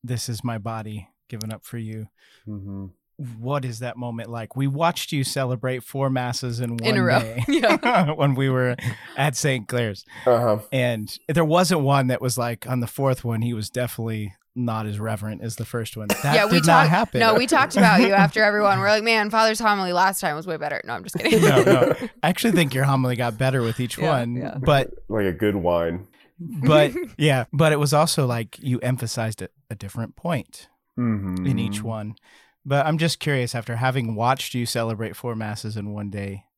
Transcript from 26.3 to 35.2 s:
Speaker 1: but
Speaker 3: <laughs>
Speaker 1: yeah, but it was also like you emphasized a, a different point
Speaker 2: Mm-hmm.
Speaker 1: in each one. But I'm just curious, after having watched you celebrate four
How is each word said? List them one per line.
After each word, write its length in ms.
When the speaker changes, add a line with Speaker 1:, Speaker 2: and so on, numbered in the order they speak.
Speaker 1:
but 520
Speaker 3:
<laughs> 120
Speaker 1:
yeah, 360
but 180
it 80
was 140
also 320
like 340
you 220
emphasized 600
a, 60
a 60
different 420
point 500
Speaker 2:
Mm-hmm. 480
Speaker 1:
in 100
each 240
one. 340
But 200
I'm 120
just 240
curious, 340
after 220
having 380
watched 380
you 120
celebrate 500
four 180